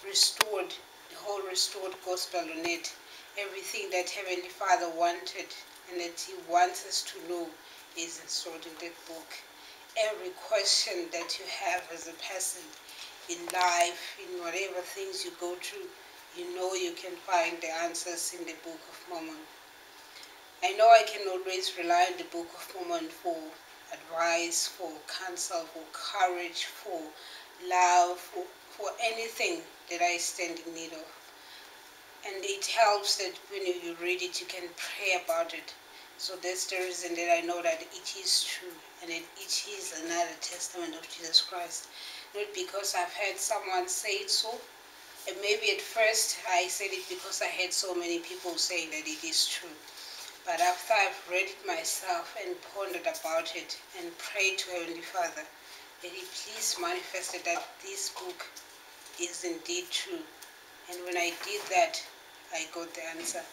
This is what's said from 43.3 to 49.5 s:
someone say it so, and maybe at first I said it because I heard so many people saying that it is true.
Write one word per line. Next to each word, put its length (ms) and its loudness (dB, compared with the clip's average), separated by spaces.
someone 520 0
say 360 0
it 60 -4
so, 280 4
and 140 -6
maybe 280 4
at 120 0
first 560 4
I 180 6
said 240 -2
it 180 -4
because 320 -4
I 60 2
heard 260 0
so 200 0
many 260 0
people 360 -6
saying 360 0
that 140 -4
it 160 -6
is 240 4
true. 300 -4